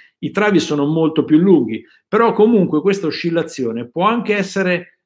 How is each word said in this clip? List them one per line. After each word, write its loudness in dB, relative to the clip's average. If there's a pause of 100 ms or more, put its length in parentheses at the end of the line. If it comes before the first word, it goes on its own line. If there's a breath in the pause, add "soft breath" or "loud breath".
(180 loud breath)
i -6
travi 2
sono -2
molto 0
più 4
lunghi, 2 (220 soft breath)
però 2
comunque 2
questa -2
oscillazione -4
può -4
anche -2
essere -4